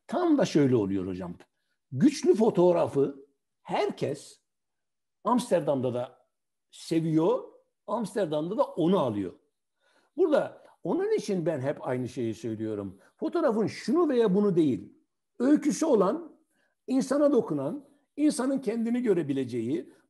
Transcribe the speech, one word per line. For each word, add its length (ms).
Tam 300
da 80
şöyle 300
oluyor 320
hocam. 280
Güçlü 440
fotoğrafı 880
herkes 800
Amsterdam'da 720
da 260
seviyor, 720
Amsterdam'da 720
da 60
onu 360
alıyor. 340
Burada 440
onun 280
için 340
ben 140
hep 280
aynı 200
şeyi 260
söylüyorum. 640
Fotoğrafın 520
şunu 420
veya 260
bunu 200
değil, 380
öyküsü 460
olan, 500
insana 440
dokunan, 600
insanın 440
kendini 420
görebileceği, 920